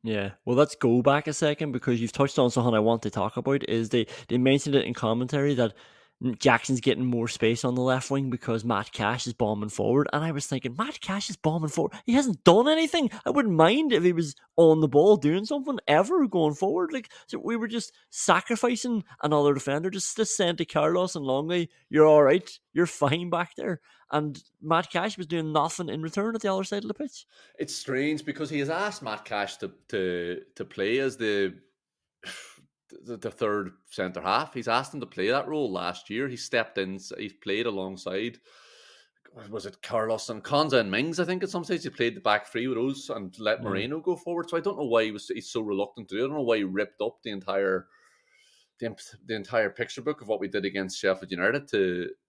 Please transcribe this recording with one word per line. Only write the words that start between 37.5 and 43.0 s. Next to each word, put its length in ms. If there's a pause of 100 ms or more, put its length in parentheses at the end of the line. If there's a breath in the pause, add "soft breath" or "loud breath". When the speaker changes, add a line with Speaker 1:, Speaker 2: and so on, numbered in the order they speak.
Speaker 2:
alongside, 720 (1080 soft breath)
was 180
it 160
Carlos 460
and 140
Konza 340
and 120
Mings, 300
I 60
think, 180
at 80
some 120
stage. 200
He 80
played 240
the 60
back 260
three 200
with 100
those 340